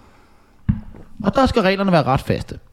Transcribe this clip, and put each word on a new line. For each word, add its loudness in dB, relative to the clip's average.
Og 0
der 4
skal 2
reglerne 2
være 4
ret 0
faste. -4